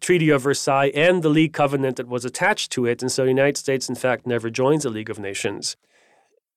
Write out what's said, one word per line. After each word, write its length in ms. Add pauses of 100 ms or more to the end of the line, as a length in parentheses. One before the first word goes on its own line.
Treaty 280
of 120
Versailles 540
and 280
the 60
League 240
covenant 440
that 100
was 180
attached 460
to 140
it. 160
And 100
so 120
the 60
United 280
States, 300
in 80
fact, 300
never 240
joins 340
the 60
League 200
of 100
Nations. 580 (800)